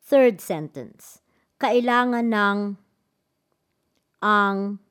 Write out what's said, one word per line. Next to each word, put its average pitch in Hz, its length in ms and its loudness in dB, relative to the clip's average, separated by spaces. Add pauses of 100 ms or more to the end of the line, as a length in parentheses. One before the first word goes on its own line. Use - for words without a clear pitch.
Third 254 320 4
sentence. - 800 -12 (400)
Kailangan 240 720 0
ng 202 280 0 (1600)
ang. 202 560 0 (120)